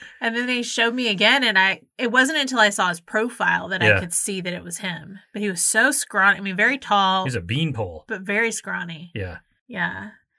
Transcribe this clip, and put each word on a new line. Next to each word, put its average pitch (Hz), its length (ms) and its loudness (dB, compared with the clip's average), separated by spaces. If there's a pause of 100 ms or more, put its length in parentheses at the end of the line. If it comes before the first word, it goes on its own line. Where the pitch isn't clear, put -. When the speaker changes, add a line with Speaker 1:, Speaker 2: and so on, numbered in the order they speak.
(200)
Speaker 1:
And 226 160 -2
then 240 100 -2
they 247 160 -2
showed 233 320 0
me 254 140 0
again, 220 360 4
and 214 140 4
I, 190 240 2 (160)
it 240 120 -2
wasn't 262 280 4
until 262 200 -2
I 208 120 6
saw 196 180 0
his 170 120 -4
profile 175 680 -2
that 185 140 -2
I 214 60 4
Speaker 2:
Yeah. 202 120 4
Speaker 1:
could 175 140 -6
see 190 260 -2
that 180 140 -6
it 175 100 -12
was 175 140 -10
him. 180 400 -8 (140)
But 202 100 -8
he 208 80 -2
was 175 120 -4
so 233 280 4
scrawny. 202 480 2
I - 40 -12
mean, 196 140 -4
very 240 220 2
tall. 190 460 2
Speaker 2:
He's 127 100 -2
a 110 60 -2
beanpole. 98 680 -4
Speaker 1:
But 196 140 -8
very 208 300 0
scrawny. 175 640 -8
Speaker 2:
Yeah. 90 240 -6 (280)
Speaker 1:
Yeah. 190 440 -8 (280)